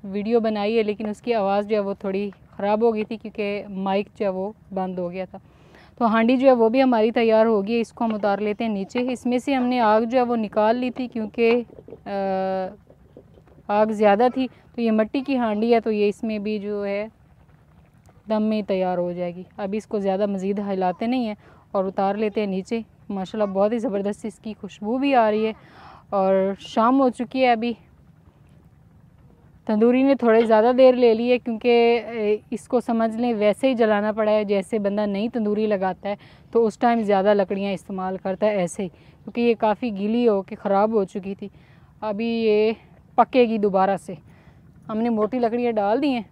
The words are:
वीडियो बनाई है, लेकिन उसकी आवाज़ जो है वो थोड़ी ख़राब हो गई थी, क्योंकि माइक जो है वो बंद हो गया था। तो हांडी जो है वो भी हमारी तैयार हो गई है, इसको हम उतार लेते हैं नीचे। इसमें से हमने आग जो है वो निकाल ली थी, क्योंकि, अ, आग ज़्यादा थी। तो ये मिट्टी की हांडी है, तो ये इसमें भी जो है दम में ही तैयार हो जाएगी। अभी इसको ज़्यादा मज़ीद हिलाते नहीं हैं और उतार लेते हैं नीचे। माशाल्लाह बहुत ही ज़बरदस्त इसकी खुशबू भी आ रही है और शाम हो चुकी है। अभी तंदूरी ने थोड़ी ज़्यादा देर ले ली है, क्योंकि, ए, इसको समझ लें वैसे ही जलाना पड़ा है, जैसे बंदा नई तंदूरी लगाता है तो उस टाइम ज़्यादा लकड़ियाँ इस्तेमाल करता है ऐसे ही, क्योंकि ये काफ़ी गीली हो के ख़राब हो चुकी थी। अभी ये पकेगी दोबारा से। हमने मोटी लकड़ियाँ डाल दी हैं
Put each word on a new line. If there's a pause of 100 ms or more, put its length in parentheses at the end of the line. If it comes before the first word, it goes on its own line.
वीडियो
बनाई
है,
लेकिन
उसकी
आवाज़
जो
है
वो
थोड़ी (240)
ख़राब
हो
गई
थी,
क्योंकि
माइक (100)
जो
है
वो (200)
बंद
हो
गया
था। (600)
तो
हांडी
जो
है
वो
भी
हमारी
तैयार
हो
गई
है,
इसको
हम
उतार
लेते
हैं
नीचे। (100)
इसमें
से
हमने
आग
जो
है
वो
निकाल
ली
थी,
क्योंकि,
अ, (920)
आग
ज़्यादा
थी।
तो
ये
मिट्टी
की
हांडी
है,
तो
ये
इसमें
भी
जो
है (1200)
दम
में
ही
तैयार
हो
जाएगी। (140)
अभी
इसको
ज़्यादा
मज़ीद
हिलाते
नहीं
हैं (380)
और
उतार
लेते
हैं
नीचे। (280)
माशाल्लाह
बहुत
ही
ज़बरदस्त
इसकी
खुशबू
भी
आ
रही
है (600)
और
शाम
हो
चुकी
है।
अभी (1900)
तंदूरी
ने
थोड़ी
ज़्यादा
देर
ले
ली
है,
क्योंकि,
ए, (100)
इसको
समझ
लें
वैसे
ही
जलाना
पड़ा
है,
जैसे
बंदा
नई
तंदूरी
लगाता
है (360)
तो
उस
टाइम
ज़्यादा
लकड़ियाँ
इस्तेमाल
करता
है
ऐसे
ही,
क्योंकि
ये
काफ़ी
गीली
हो
के
ख़राब
हो
चुकी
थी। (540)
अभी
ये (420)
पकेगी
दोबारा
से। (680)
हमने
मोटी
लकड़ियाँ
डाल
दी
हैं